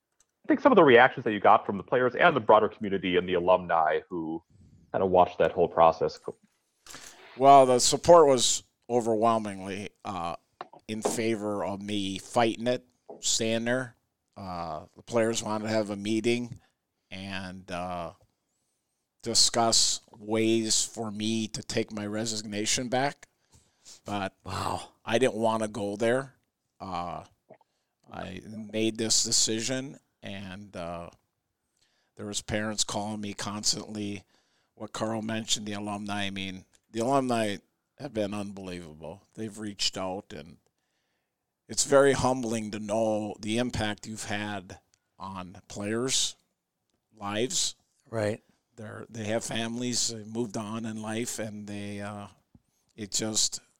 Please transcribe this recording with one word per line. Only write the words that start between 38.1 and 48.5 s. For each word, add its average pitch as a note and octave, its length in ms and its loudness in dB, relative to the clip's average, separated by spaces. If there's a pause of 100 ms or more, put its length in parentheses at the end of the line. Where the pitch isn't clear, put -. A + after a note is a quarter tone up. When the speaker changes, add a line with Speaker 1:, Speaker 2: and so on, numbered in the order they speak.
Speaker 2:
been G#2 180 -2
unbelievable. F2+ 880 -10 (120)
They've A2 240 -12
reached G#2 400 -6
out, F#2+ 340 -8
and D#2 260 -18 (1120)
it's G#2+ 160 -2
very C#3 280 6
humbling A#2 580 -2
to G2+ 80 -6
know G#2+ 600 -2
the G#2+ 180 -2
impact A2+ 480 -4
you've A2 180 -12
had G2+ 540 -8 (400)
on F#2 500 -14
players' A#2 680 -2 (800)
lives. G#2+ 580 -2 (340)
Speaker 3:
Right. A2 340 -2 (340)